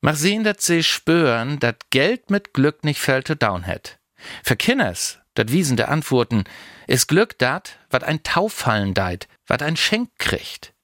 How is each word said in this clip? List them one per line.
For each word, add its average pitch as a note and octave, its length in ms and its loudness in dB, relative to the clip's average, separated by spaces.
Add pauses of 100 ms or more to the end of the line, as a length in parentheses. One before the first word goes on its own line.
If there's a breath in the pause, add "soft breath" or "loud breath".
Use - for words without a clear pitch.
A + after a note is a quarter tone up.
Mach D3 160 0
sehen, G3+ 260 2
dat G#3+ 160 0
sie E3 240 2
spüren, C#3+ 760 2
dat - 300 -2
Geld F3 400 0
mit G3+ 240 -2
Glück C#3+ 300 2
nicht D3+ 160 -2
fällt C3 280 0
to D#3 80 -2
down F#2+ 280 -2
het. - 340 -8 (460 loud breath)
Für A#2 140 0
Kinders, A3 640 -2 (160)
dat A2+ 180 0
wiesen D3 240 2
de A#2 80 2
Antworten, B2 580 0 (440 loud breath)
is - 200 2
Glück F#3+ 300 0
dat, C#3 400 -2 (120)
wat B2+ 140 -2
ein D#3 200 -4
Tauffallen A2 680 0
deit, F#2 360 -4 (180 soft breath)
wat B2 160 0
ein D#3 140 -2
Schenk A#3 400 -2
kriegt. - 560 -6 (100)